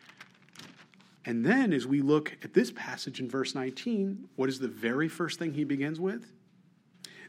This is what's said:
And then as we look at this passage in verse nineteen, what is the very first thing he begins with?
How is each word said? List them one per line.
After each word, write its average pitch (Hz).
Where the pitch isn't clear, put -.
And 117
then 226
as 127
we 139
look 151
at -
this 240
passage 123
in 123
verse 131
nineteen, 196
what 131
is 131
the 131
very 120
first 156
thing 160
he 151
begins 139
with? 202